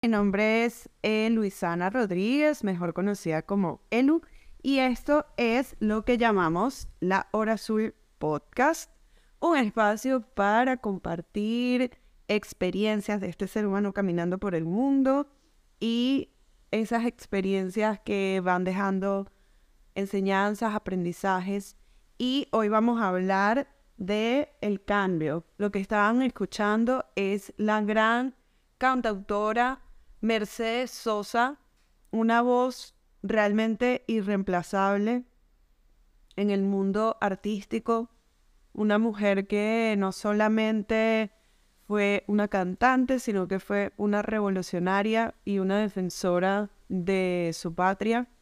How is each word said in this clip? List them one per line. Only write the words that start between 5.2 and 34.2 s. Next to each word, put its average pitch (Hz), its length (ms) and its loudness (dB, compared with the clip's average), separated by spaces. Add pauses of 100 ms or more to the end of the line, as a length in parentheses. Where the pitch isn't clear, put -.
es 240 440 0
lo 214 240 0
que 247 120 2
llamamos 202 720 2 (140)
La 190 320 0
Hora 220 220 0
Azul 220 380 -2 (260)
Podcast, 190 760 -2 (480)
un 330 160 2
espacio 226 640 2
para 226 560 2
compartir 226 1120 -2 (380)
experiencias 208 920 -2
de 190 80 -6
este 185 200 -8
ser 214 180 -2
humano 196 260 0
caminando 180 460 0
por 196 160 -4
el 160 100 -2
mundo 269 640 0 (520)
y 240 500 0 (400)
esas 226 340 -2
experiencias 196 960 -2
que 196 460 -2
van 180 180 0
dejando 196 680 -2 (680)
enseñanzas, 196 760 0
aprendizajes. 190 1040 -4 (400)
Y 254 360 -2
hoy 220 160 2
vamos 233 320 2
a 202 80 2
hablar 190 680 0 (220)
de 220 540 -2 (100)
el 202 240 -4
cambio. 170 600 0 (140)
Lo 202 140 -2
que 202 80 -2
estaban 214 420 2
escuchando 226 840 0 (100)
es 196 400 -2
la 214 240 0
gran 220 560 2 (420)
cantautora 233 1040 0 (380)
Mercedes 226 680 -2
Sosa, 233 680 -2 (500)
una 226 320 2
voz 247 520 0 (280)
realmente 220 840 2
irreemplazable 202 1160 0 (1120)